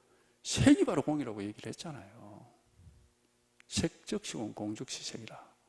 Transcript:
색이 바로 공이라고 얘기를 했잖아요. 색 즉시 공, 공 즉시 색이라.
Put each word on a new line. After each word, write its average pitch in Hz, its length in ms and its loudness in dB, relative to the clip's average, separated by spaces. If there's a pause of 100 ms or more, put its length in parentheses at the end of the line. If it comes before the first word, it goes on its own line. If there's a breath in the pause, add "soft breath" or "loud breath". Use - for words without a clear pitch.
(440 soft breath)
색이 294 400 8
바로 180 180 4
공이라고 123 400 -2
얘기를 104 260 -8
했잖아요. 107 800 -12 (1200)
색 - 400 -2
즉시 - 280 -6
공, 110 180 -4
공 107 220 -4
즉시 - 280 -8
색이라. - 520 -12 (140)